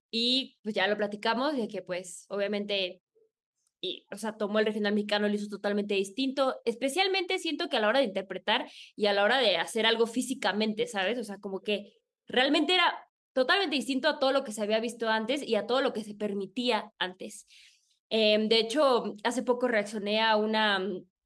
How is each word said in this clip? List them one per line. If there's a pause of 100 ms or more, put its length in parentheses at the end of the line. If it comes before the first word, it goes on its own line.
(140)
y,
pues,
ya
lo
platicamos,
de
que,
pues,
obviamente, (800)
y,
o
sea,
tomó
el
regional
mexicano,
lo
hizo
totalmente
distinto,
especialmente
siento
que
a
la
hora
de
interpretar (240)
y
a
la
hora
de
hacer
algo
físicamente,
¿sabes?
O
sea,
como
que (340)
realmente
era (240)
totalmente
distinto
a
todo
lo
que
se
había
visto
antes
y
a
todo
lo
que
se
permitía
antes. (640)
Em,
de
hecho,
hace
poco
reaccioné
a
una, (400)